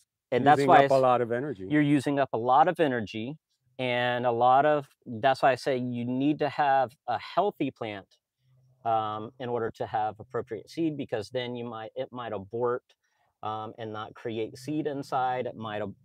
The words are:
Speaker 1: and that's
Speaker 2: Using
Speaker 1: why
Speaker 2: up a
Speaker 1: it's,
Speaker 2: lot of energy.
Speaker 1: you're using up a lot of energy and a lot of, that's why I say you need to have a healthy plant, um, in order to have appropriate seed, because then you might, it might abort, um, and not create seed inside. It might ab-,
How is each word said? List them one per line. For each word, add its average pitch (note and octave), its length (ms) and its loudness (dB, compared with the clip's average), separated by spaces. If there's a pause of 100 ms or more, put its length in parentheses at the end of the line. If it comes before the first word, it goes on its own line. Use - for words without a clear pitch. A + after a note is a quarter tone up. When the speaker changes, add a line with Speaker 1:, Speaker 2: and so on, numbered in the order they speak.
(320)
Speaker 1:
and C3 160 2
that's C#3+ 180 6
Speaker 2:
Using - 20 4
Speaker 1:
why D3+ 140 10
Speaker 2:
up C#3 100 4
a C3+ 40 6
Speaker 1:
it's, C3 120 4
Speaker 2:
lot B2 140 4
of A#2 100 -2
energy. A#2+ 380 -6
Speaker 1:
you're D3+ 140 4
using C#3+ 360 2
up C3+ 140 0
a B2+ 40 -2
lot B2+ 320 4
of E3+ 100 -4
energy B2 580 -2 (420)
and B2 460 0
a B2 60 4
lot B2+ 340 6
of, D3+ 220 2 (180)
that's B2+ 380 0
why C#3 80 6
I B2+ 40 2
say C3 220 -2
you B2 280 -4
need C3+ 340 0
to D3 100 0
have C3+ 420 0 (160)
a A2+ 120 -2
healthy E3+ 520 -2
plant, G#2 360 -10 (800)
um, A2 540 -2
in B2 100 -6
order A2+ 220 -2
to - 160 -8
have G#2+ 320 -4
appropriate G#2+ 500 -8
seed, D#3 280 -4
because A#2 320 -6
then B2 260 -6
you A#2+ 100 -8
might, A2 300 -12
it C3 160 -6
might A#2 220 -8
abort, A#2 500 -4 (600)
um, G#2+ 340 -8
and A2 160 -10
not G#2+ 220 -10
create A#2 420 -8
seed D3+ 300 -6
inside. B2+ 600 -4
It - 80 -10
might G#2+ 260 -6
ab-, G2 240 -6